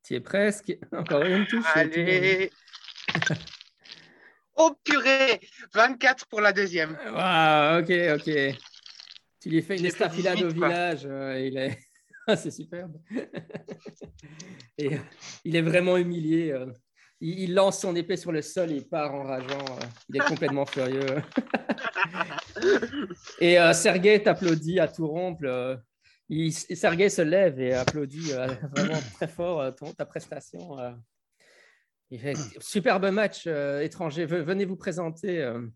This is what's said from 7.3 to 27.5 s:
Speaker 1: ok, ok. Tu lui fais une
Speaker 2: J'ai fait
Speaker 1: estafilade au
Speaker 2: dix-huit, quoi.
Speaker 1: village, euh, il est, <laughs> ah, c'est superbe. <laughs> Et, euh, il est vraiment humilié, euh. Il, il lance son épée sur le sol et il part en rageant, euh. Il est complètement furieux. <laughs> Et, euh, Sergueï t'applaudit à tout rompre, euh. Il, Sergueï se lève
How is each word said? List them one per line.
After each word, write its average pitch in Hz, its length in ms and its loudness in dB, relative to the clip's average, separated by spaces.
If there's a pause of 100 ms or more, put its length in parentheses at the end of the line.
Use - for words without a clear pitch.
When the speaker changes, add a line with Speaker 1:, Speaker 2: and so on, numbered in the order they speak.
Speaker 1:
ok, 170 100 -2 (240)
ok. 151 160 -4 (1080)
Tu 175 100 -10
lui 160 120 2
fais 190 120 -6
une 175 80 -2
Speaker 2:
J'ai 180 80 0
fait 196 140 -2
Speaker 1:
estafilade 180 380 0
au 175 40 2
Speaker 2:
dix-huit, 165 140 -2
quoi. 160 80 2
Speaker 1:
village, 170 380 -2
euh, 135 340 -6
il 135 160 -4
est, 135 200 -2 (260)
<laughs> - 260 -16
ah, 208 80 4
c'est 160 160 -8
superbe. 170 440 -14 (140)
<laughs> - 1700 -14
Et, 147 160 -2
euh, 139 40 -4 (460)
il 165 120 -2
est 170 40 4
vraiment 180 360 4
humilié, 165 560 0
euh. 127 140 -6 (540)
Il, 175 200 -6
il 180 140 -2
lance 196 260 4
son 180 160 -2
épée 170 200 -2
sur 170 140 -8
le 160 120 -2
sol 170 280 -4
et 147 60 -2
il - 120 -8
part 147 240 -4
en 139 120 -8
rageant, 127 240 -6
euh. 135 380 -8 (220)
Il 139 100 -4
est 285 60 2
complètement 143 420 0
furieux. 131 340 -2
<laughs> 147 720 -4 (1700)
Et, 175 180 8
euh, 165 140 8
Sergueï 202 500 6
t'applaudit 165 580 2
à 156 80 4
tout 160 180 -4
rompre, 170 380 -4
euh. 127 320 -2 (520)
Il, 160 240 0
Sergueï 180 580 2
se 185 120 0
lève 160 380 4